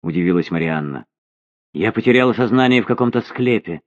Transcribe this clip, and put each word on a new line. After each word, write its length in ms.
удивилась 480
Марианна. 560
"Я 200
потеряла 400
сознание 500
в 40
каком-то 340
склепе". 680